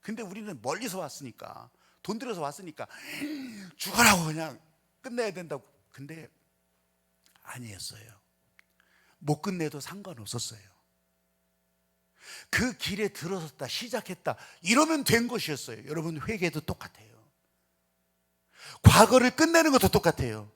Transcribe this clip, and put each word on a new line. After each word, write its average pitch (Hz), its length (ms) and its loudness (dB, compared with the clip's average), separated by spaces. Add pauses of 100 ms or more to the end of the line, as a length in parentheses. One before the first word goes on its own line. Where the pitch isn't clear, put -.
근데 226 200 -10
우리는 196 380 -12
멀리서 180 380 -6
왔으니까, - 720 -12 (320)
돈 220 160 -6
들여서 226 240 -8
왔으니까 147 440 -10 (920)
죽어라고 196 480 4
그냥 156 340 -6 (400)
끝내야 240 320 -6
된다고. 160 340 -12 (260)
근데 143 360 -18 (1120)
아니었어요. 110 800 -16 (960)
못 147 240 -2
끝내도 160 400 -4
상관없었어요. 120 960 -12 (1700)
그 226 260 0
길에 196 320 -4
들어섰다, 160 600 -8
시작했다, 202 680 -6 (260)
이러면 285 420 4
된 233 240 4
것이었어요. 147 580 -6
여러분, 156 340 -6
회개도 170 400 -2
똑같아요. - 560 -12 (1700)
과거를 240 540 10
끝내는 330 360 6
것도 226 160 6
똑같아요. 117 680 0